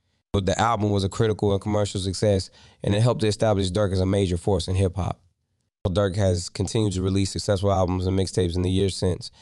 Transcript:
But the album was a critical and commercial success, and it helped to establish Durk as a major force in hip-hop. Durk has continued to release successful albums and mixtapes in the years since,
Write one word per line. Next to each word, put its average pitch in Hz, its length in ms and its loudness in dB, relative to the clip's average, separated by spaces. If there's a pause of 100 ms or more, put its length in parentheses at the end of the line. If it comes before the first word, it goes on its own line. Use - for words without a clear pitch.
(320)
But 98 140 0
the 95 120 0
album 107 300 2
was 101 160 2
a 95 60 -2
critical 107 420 0
and 95 80 0
commercial 104 400 -2
success, 98 480 0 (340)
and 101 120 0
it 107 80 2
helped 120 180 2
to 110 60 0
establish 101 440 2
Durk 98 220 0
as 95 80 0
a 92 60 2
major 95 320 0
force 92 300 -2
in 95 60 -2
hip-hop. 92 460 -2 (680)
Durk 95 300 0
has 92 320 0
continued 101 460 -2
to 92 80 -2
release 95 280 0
successful 98 400 -2
albums 92 360 0
and 92 120 0
mixtapes 90 380 0
in 90 60 0
the 92 80 0
years 95 260 0
since, - 340 -4 (120)